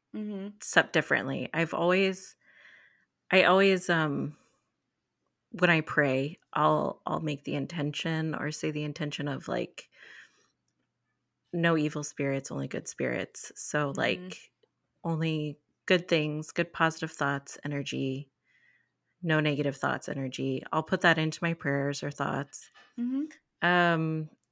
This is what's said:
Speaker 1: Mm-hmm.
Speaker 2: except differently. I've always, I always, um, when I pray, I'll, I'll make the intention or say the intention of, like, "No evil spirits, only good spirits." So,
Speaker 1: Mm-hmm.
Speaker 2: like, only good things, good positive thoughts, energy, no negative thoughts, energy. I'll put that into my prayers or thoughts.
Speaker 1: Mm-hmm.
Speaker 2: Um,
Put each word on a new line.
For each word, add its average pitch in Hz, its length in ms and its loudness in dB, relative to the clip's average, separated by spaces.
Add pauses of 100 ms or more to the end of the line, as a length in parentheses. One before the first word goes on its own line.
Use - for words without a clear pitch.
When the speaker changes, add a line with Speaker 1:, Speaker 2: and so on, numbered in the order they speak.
(140)
Speaker 1:
Mm-hmm. 208 340 -8 (100)
Speaker 2:
except - 340 2
differently. 135 600 0
I've 160 200 0
always, 185 600 2 (960)
I 190 120 8
always, 190 460 6
um, 151 460 0 (1160)
when 175 180 4
I 165 100 6
pray, 143 580 0 (140)
I'll, 156 540 2
I'll 156 160 -2
make 151 240 -6
the - 100 -4
intention 156 800 -4
or 147 160 -4
say 156 200 -4
the 147 120 -4
intention 147 460 -6
of, 135 180 -8
like, - 400 -6 (1700)
"No 170 240 4
evil 151 260 -2
spirits, 139 480 -4
only 139 160 -6
good - 220 -8
spirits." - 680 -6
So, 147 360 -2
Speaker 1:
Mm-hmm. 135 80 -6
Speaker 2:
like, 175 520 -4 (540)
only 156 520 -2 (280)
good 180 240 2
things, 151 420 0
good 170 220 -2
positive 160 400 0
thoughts, 139 500 -4
energy, 139 640 -4 (960)
no 160 160 2
negative 143 380 0
thoughts, 131 320 -2
energy. 135 520 -4 (120)
I'll 156 100 2
put 180 180 -2
that 165 160 6
into 160 240 0
my 170 120 0
prayers 139 500 -2
or 147 80 -4
thoughts. 139 580 -4 (300)
Speaker 1:
Mm-hmm. 262 680 -4
Speaker 2:
Um, 160 600 2 (220)